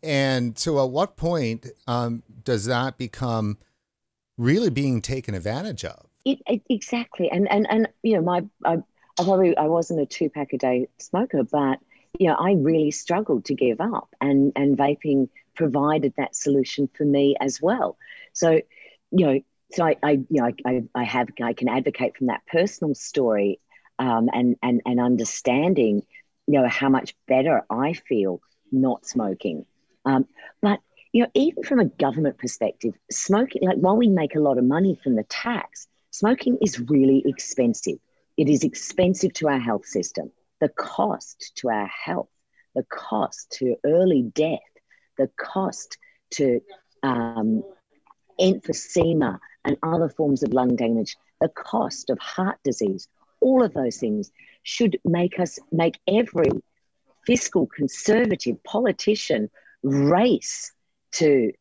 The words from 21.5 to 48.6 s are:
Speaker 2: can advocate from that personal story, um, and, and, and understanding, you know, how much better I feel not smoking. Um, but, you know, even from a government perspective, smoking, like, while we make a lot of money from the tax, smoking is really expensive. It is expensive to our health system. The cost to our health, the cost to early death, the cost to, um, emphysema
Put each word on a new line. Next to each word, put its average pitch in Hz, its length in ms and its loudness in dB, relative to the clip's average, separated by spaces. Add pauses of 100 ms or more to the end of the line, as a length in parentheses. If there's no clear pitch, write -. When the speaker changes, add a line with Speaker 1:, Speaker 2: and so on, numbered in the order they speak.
Speaker 2:
can 123 140 -2
advocate 127 480 -2
from 127 120 -2
that - 180 -4
personal 170 480 0
story, 107 680 0 (380)
um, 117 340 0
and, 123 300 2
and, 120 240 0
and 123 140 0
understanding, 123 1000 2 (440)
you 143 140 4
know, 127 80 4
how 139 200 0
much - 280 0 (100)
better 131 420 2
I 139 260 -2
feel 98 460 -2 (300)
not 131 360 0
smoking. 95 600 -4 (380)
Um, 135 220 2 (340)
but, 202 200 2 (320)
you 240 100 4
know, - 120 0
even 294 300 0
from 262 160 2
a 196 60 6
government 143 520 -2
perspective, - 560 -6 (160)
smoking, - 520 0
like, 185 160 2
while 185 180 4
we 233 120 4
make 165 280 2
a 151 40 2
lot 139 180 2
of 123 60 2
money 160 380 2
from 127 140 0
the 107 80 -2
tax, - 640 -8 (240)
smoking 247 500 0
is 185 200 0
really 135 440 4
expensive. 120 760 -2 (380)
It 147 120 2
is 147 160 4
expensive 185 680 0
to 151 140 -2
our 139 120 0
health 117 260 -4
system. - 440 -6 (300)
The 151 100 2
cost - 840 -6
to 127 140 -4
our 104 160 -2
health, - 420 -8 (460)
the - 80 -2
cost - 760 -6
to 127 180 -2 (100)
early 165 360 4
death, 151 360 -2 (580)
the 135 220 -2
cost - 580 -8 (360)
to, 131 280 0 (420)
um, 117 600 -2 (800)
emphysema 165 960 0 (260)